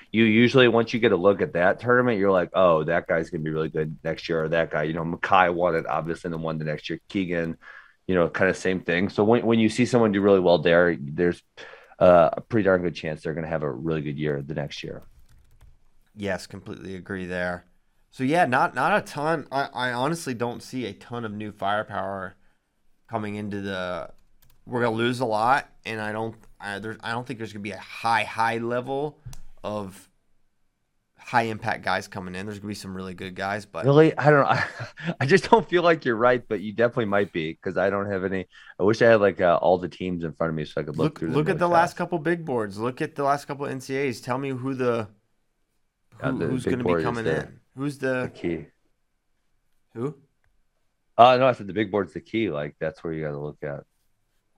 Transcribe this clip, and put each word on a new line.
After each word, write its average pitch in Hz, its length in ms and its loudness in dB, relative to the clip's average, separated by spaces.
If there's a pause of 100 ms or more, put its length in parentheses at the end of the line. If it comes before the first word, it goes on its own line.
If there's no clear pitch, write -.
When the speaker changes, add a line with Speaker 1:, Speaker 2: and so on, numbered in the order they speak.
(120)
Speaker 1:
you 110 120 4
usually, 120 440 6
once 113 240 2
you 117 80 -2
get 113 120 4
a 95 40 4
look 95 240 4
at 90 140 -2
that 90 260 2
tournament, 123 380 2
you're 98 140 2
like, 87 220 2
"Oh, 85 300 4
that 85 220 -2
guy's 82 240 -2
gonna 80 140 -6
be 78 60 -4
really 78 180 -2
good 78 340 -4
next 80 260 -6
year," 82 160 0
or 80 40 -2
that 82 220 0
guy, 78 140 -2
you 78 100 -2
know, 82 100 -4
Mackay 90 460 2
won 87 240 0
it, 82 120 -2
obviously, 80 420 -4
and 82 60 -6
then 80 80 -8
won 80 160 -4
the 78 60 -6
next 76 260 -6
year. 82 180 -8
Keegan, 85 480 -4 (500)
you 92 80 0
know, 85 140 4
kinda 92 260 2
same 92 260 -2
thing. 90 300 0
So 104 140 2
when, 113 220 4
when 117 120 4
you 110 100 6
see 123 180 0
someone 117 260 4
do 98 80 2
really 98 200 6
well 87 180 6
there, 85 400 4
there's, 82 440 -2 (560)
uh, 87 340 8
a - 80 -6
pretty 110 240 -2
darn 92 180 4
good 85 120 -2
chance 78 280 -8
they're 78 120 -4
gonna 80 120 -6
have 80 160 -4
a 73 80 -2
really 78 320 -2
good 73 160 -6
year 73 240 -2
the 73 120 -10
next 73 280 -8
year. - 200 -12 (1120)
Speaker 2:
Yes, 98 300 -4
completely 95 500 -14
agree 92 300 -8
there. 90 400 -4 (440)
So - 140 -6
yeah, 160 220 2
not, 139 280 0
not 160 240 0
a - 40 -4
ton. 151 500 -4
I, 135 200 -2
I 123 200 -4
honestly 135 420 -2
don't 117 280 -6
see 127 240 -8
a 98 60 -8
ton 120 320 -12
of 107 80 -8
new 104 200 -10
firepower 98 800 -6 (760)
coming 107 280 -6
into 104 240 -8
the, 92 500 -6 (560)
we're 120 160 -4
gonna 113 140 0
lose 120 240 0
a 131 40 -4
lot, 117 440 2 (160)
and 110 160 -8
I 107 120 -6
don't, 113 220 -6 (260)
I, 101 200 -8
there, 107 200 -10
I 113 120 -8
don't 123 140 -6
think 123 120 -10
there's 110 140 -10
gonna 104 100 -12
be 104 80 -8
a 90 80 -10
high, 113 460 0
high 113 340 -2
level 127 600 -4 (440)
of 101 460 -8 (1080)
high - 260 0
impact 110 420 -6
guys 95 240 -4
coming 92 260 -10
in. 95 120 -10
There's 104 120 -10
gonna 98 100 -12
be 104 60 -8
some 95 220 -12
really 92 180 -10
good 92 220 -12
guys, 98 280 -6
but - 200 -8
Speaker 1:
Really? 147 340 6
I 143 120 4
don't 143 120 6
know. - 60 0
<laughs> - 600 -4
I, 170 120 -4
I 131 60 -2
just 175 240 2
don't 220 180 6
feel 175 140 2
like 165 220 4
you're 120 120 0
right, 120 320 4
but 104 120 -2
you 104 120 -8
definitely 113 340 0
might 101 260 2
be, 82 300 -4
'cause 92 140 -6
I 92 140 2
don't 101 200 -2
have 95 140 -4
any. 92 220 -4 (320)
I - 40 -4
wish 107 200 4
I 120 60 8
had, 113 120 8
like, 98 200 4
uh, 87 220 4
all 90 160 4
the 87 100 -6
teams 90 360 -6
in 80 100 -6
front 82 160 -2
of 80 60 -4
me 76 80 -4
so - 160 -8
I 76 40 -4
could 73 120 -10
look - 20 -4
Speaker 2:
Look, 151 220 -2
Speaker 1:
through 82 80 -4
them 127 80 -2
Speaker 2:
look 156 100 0
at 190 60 2
Speaker 1:
really 156 80 -4
Speaker 2:
the 175 80 2
last 170 220 4
Speaker 1:
fast. - 60 -16
Speaker 2:
couple 175 220 -4
big 165 260 -2
boards. 110 340 -4
Look 123 220 -4
at 151 140 -6
the 143 100 -4
last 143 220 0
couple 139 200 -8
N 131 140 -8
C 135 160 -6
A 139 120 -2
As. 117 120 -6
Tell 127 180 -4
me 139 120 -6
who 131 240 -6
the, 120 340 0 (1120)
Speaker 1:
Yeah, 73 120 -2
Speaker 2:
who, - 60 -4
Speaker 1:
the 82 80 -2
Speaker 2:
who's - 180 -2
Speaker 1:
big - 80 0
Speaker 2:
gonna 123 120 -2
be - 40 0
Speaker 1:
board 85 120 2
is 80 40 0
Speaker 2:
coming 117 200 -2
Speaker 1:
the, 78 160 -2
Speaker 2:
in. - 200 -12 (160)
Who's 135 220 -6
the 131 340 -2
Speaker 1:
the - 60 -20
key. 80 280 -6 (1300)
Speaker 2:
Who? 131 200 -6 (1000)
Speaker 1:
Uh, 127 220 8
no, 131 80 4
I 127 60 4
said 104 140 -10
the 95 60 -10
big 101 180 -2
board's 98 220 -2
the 82 80 -12
key. 107 300 -4
Like, 73 280 -6
that's 78 240 -8
where 82 100 -6
you 78 120 -6
gotta 73 140 -6
look 73 240 -12
at. 71 220 -10 (720)